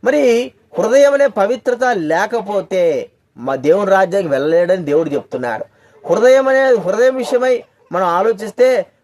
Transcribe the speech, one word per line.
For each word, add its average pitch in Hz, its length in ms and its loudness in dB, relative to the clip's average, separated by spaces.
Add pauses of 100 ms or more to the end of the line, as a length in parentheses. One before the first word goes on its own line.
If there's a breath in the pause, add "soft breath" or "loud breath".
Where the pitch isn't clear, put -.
మరి 254 480 0 (260)
హృదయం 277 360 2
అనే 277 120 2
పవిత్రత 233 580 -2
లేకపోతే 190 1300 -2 (260)
మా 135 180 -6
దేవుని 160 360 2
రాజ్యానికి 190 400 2
వెళ్ళలేడని 170 540 0
దేవుడు 147 260 0
చెప్తున్నాడు. 123 540 -6 (480 soft breath)
హృదయం 262 360 4
అనే, 269 160 2
హృదయం 240 520 0
విషయమై 254 460 -2 (300)
మనం 180 140 -2
ఆలోచిస్తే 208 800 0 (180)